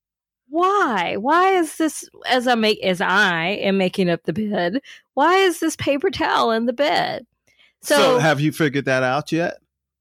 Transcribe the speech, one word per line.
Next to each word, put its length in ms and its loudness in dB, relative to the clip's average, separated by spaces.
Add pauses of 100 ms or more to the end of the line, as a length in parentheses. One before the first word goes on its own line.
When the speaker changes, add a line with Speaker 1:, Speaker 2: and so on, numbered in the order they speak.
(480)
Speaker 1:
why? 680 0
Why 400 2
is 200 -2
this, 320 -4 (160)
as 220 0
I 80 4
make, 260 0
as 200 0
I 460 2
am 300 -2
making 320 0
up 140 -2
the 80 -4
bed, 480 -2 (340)
why 220 2
is 240 2
this 160 -4
paper 340 -2
towel 420 0
in 140 0
the 80 0
bed? 520 -2 (560)
Speaker 2:
So 140 0
Speaker 1:
So 240 4
Speaker 2:
have 200 2
you 140 0
figured 320 -2
that 180 0
out 300 -2
yet? 240 -2 (440)